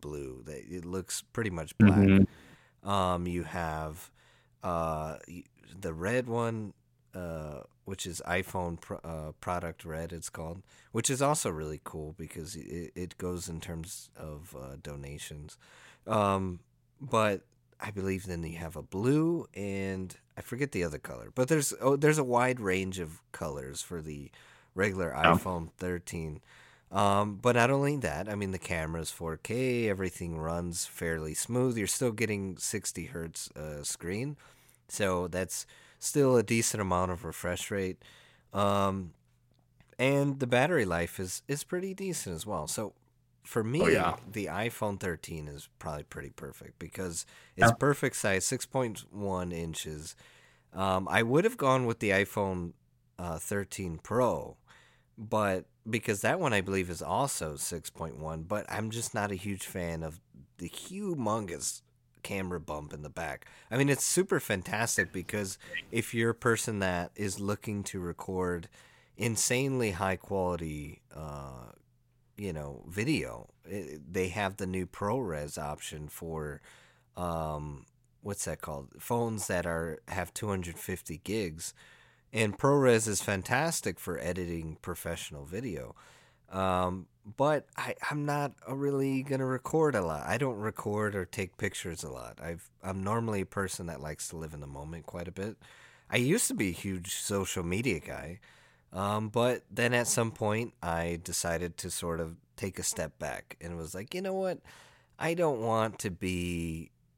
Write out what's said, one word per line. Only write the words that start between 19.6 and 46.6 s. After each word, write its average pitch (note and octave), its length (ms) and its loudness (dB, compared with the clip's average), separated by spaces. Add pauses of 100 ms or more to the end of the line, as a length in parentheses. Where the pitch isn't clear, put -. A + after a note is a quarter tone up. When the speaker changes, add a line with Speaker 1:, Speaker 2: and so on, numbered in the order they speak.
Speaker 1:
I - 40 -12
forget C3+ 320 -4
the F2+ 100 2
other D2+ 140 -2
color, A#1+ 360 -12
but B2+ 140 4
there's, D#3 320 4
oh, C3+ 160 6
there's D3+ 220 6
a D3 60 4
wide B2 360 4
range F#2+ 400 2
of E2 220 -6 (100)
colors C#2 500 -6
for E2+ 200 -6
the D2 280 -8 (460)
regular F#2 400 2
Speaker 2:
Yeah. E2+ 200 8
Speaker 1:
iPhone F2 420 -2
thirteen. E2+ 640 -4 (500)
Um, G2+ 500 4
but A#2+ 140 6
not A#2+ 160 6
only C#3+ 260 4
that, G2 320 -2
I G#2 60 -2
mean, G2 160 -2
the F#2 80 -4
camera's D#2+ 500 -2
four E2 280 -6
K, A#2+ 520 0
everything F2+ 480 -2
runs E2+ 480 -2
fairly D#2+ 480 -2
smooth. B2 420 0
You're G2+ 120 0
still B2 240 2
getting G#2 460 -2
sixty - 480 -4
hertz, E2 500 -8
uh, D2 280 -8
screen, A2 540 -4 (500)
so F#2 400 2
that's - 380 -2 (320)
still C3+ 380 6
a A#2 80 8
decent A2+ 380 4
amount F2+ 300 4
of E2+ 140 -4
refresh F2 460 -2
rate. F#2+ 260 0 (560)
Um, G2 600 2 (840)
and C#3 420 4
the C3 60 2
battery B2+ 400 6
life E2+ 340 0
is, F#2 280 -6
is C#3+ 160 -2
pretty F#3 320 -4
decent F#3+ 400 -4
as D#3+ 100 -6
well. D#3 220 -4
So A2 260 -4 (500)
for A2+ 200 0
me, A#2+ 180 2
Speaker 2:
Oh, - 60 6
yeah. D#2+ 280 6 (160)
Speaker 1:
the G#2 140 -4
iPhone G2+ 540 -2
thirteen D#2+ 480 -4
is C#2+ 220 -12 (100)
probably - 240 -6
pretty - 260 -12
perfect - 480 -16